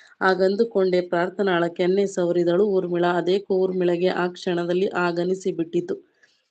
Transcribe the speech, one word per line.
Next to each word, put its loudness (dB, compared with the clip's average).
ಹಾಗಂದುಕೊಂಡೇ 2
ಪ್ರಾರ್ಥನಾಳ 0
ಕೆನ್ನೆ 0
ಸವರಿದಳು 2
ಊರ್ಮಿಳಾ. 0
ಅದೇಕೋ 0
ಊರ್ಮಿಳಗೆ 0
ಆ 0
ಕ್ಷಣದಲ್ಲಿ -2
ಆಗನಿಸಿ -2
ಬಿಟ್ಟಿತು, -2